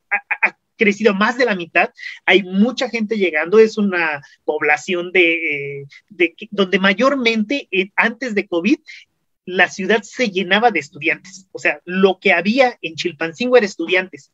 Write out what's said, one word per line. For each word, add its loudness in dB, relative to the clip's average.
ha, -4
ha -6
crecido 2
más 0
de 0
la 0
mitad, -2
hay 4
mucha 0
gente -4
llegando, 2
es 4
una -2
población -2
de, 4
eh, -16
de -2
que, -16
donde 0
mayormente, 0
eh, -2
antes -2
de -2
covid, 0
la 0
ciudad -2
se -4
llenaba 2
de -2
estudiantes, -8
o -16
sea, -2
lo 2
que 2
había 2
en -10
Chilpancingo 0
era 4
estudiantes. -4